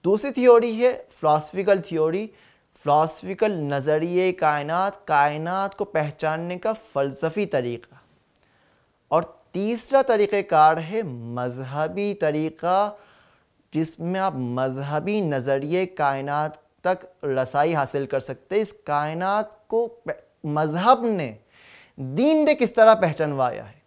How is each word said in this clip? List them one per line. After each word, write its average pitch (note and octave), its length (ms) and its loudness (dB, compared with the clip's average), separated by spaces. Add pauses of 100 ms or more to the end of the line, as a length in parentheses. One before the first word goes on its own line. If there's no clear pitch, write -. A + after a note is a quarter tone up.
دوسری G#3 260 2
تھیوری A#3+ 560 6
ہے - 160 0 (180)
فلاسفیکل F3 640 2
تھیوری، E3 400 -2 (560)
فلاسفیکل D#3+ 680 0
نظریے D#3 800 0
کائنات، D#3+ 760 -2
کائنات D#3+ 720 0
کو G3+ 80 -6
پہچاننے D#3+ 760 -4
کا A3 140 -4
فلسفی D#3+ 760 -4
طریقہ۔ A#2+ 480 -6 (1120)
اور E3 140 2 (300)
تیسرا A3+ 500 0
طریقہ G#3 340 2 (120)
کار D#3 280 6
ہے F3 260 -6
مذہبی C3 1120 -6
طریقہ، E3 800 -2 (760)
جس D#3+ 280 -4
میں F3+ 200 -4
آپ F#3+ 140 0
مذہبی C3+ 880 -2
نظریے D3 680 -2
کائنات D3 920 -4
تک F3+ 440 -6
رسائی C#3 500 0
حاصل C#3 320 -2
کر C3+ 140 -2
سکتے - 340 -12
ہیں، G#3+ 80 2
اس G#3 100 -6
کائنات E3+ 960 -4
کو A3+ 180 0
پ-، - 240 -12 (340)
مذہب E3 640 2
نے، D#3+ 280 -4 (600)
دین B3 480 2
نے D4+ 100 4
کس B3 200 0
طرح A3 200 8
پہچانوایا C#3 760 -2
ہے۔ - 180 -20